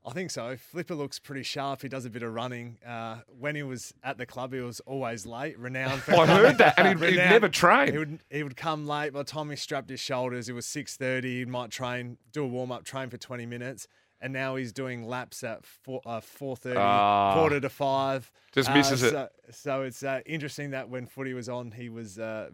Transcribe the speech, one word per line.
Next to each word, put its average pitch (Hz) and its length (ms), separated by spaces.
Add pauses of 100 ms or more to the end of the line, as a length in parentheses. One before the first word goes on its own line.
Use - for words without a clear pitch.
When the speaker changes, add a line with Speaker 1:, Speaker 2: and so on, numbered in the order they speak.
Speaker 1:
I 127 60
think 165 180
so. 127 260
Flipper 175 380
looks 143 240
pretty 135 240
sharp. 139 400
He 160 60
does 131 180
a 123 40
bit 113 120
of 117 100
running. 120 540
Uh, 113 300 (220)
when 147 180
he 147 60
was 131 300 (100)
at 135 140
the 123 80
club, 127 300
he 131 60
was 120 200
always 120 460
late, 120 320
renowned 131 420
for 170 140
Speaker 2:
<laughs> - 20
I 165 80
heard 202 340
that, 175 200
and 180 100
he'd, 170 160
he'd 180 120
Speaker 1:
renowned 180 140
Speaker 2:
never 214 180
train. 175 440
Speaker 1:
He 143 60
would, 156 220 (100)
he 147 120
would 135 140
come 156 300
late. 147 260
By 139 60
the 143 60
time 147 260
he 143 60
strapped 135 340
his 127 100
shoulders, 123 480
it 123 60
was 120 100
six - 320
thirty. 127 440
He 127 40
might 123 260
train, 123 460 (160)
do 151 120
a - 20
warm-up, 123 380
train 135 260
for 123 80
twenty 120 260
minutes, 120 420 (320)
and 131 140
now 135 240
he's 127 160
doing 127 300
laps 123 420
at 113 220
four, - 400
uh, 113 140
four 131 360
thirty, 123 220
Speaker 2:
Ah. 101 560
Speaker 1:
quarter 151 260
to 135 80
five. 135 640 (200)
Speaker 2:
Just 131 180
Speaker 1:
Uh, 139 40
Speaker 2:
misses 135 280
it. 120 80
Speaker 1:
so, 135 180 (220)
so 135 320
it's, 131 200
uh, 135 220
interesting 147 460
that 131 180
when 127 160
footy 131 300
was 123 160
on, 123 220
he 117 180
was, 113 280
uh, 110 360